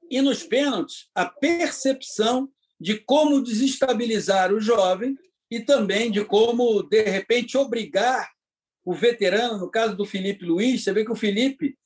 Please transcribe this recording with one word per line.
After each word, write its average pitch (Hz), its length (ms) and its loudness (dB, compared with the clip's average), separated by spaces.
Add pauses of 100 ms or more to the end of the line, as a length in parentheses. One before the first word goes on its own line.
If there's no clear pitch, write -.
(140)
e 254 80 0
nos 269 220 0
pênaltis, 240 720 -2
a 180 100 0
percepção 269 1200 -2 (320)
de 208 200 -4
como 294 420 2
desestabilizar 220 1120 0
o 214 80 0
jovem 214 560 0 (320)
e 233 100 -6
também 226 520 2
de 208 120 0
como, 226 600 2
de 220 180 2
repente, 220 560 0
obrigar 226 720 0 (560)
o 180 80 -4
veterano, 220 640 0
no 180 140 -8
caso 220 240 0
do 196 100 -4
Felipe 196 400 -6
Luiz, 196 380 0
você 196 100 -2
vê 214 100 0
que 220 80 -4
o 226 40 -4
Felipe 214 600 -2 (100)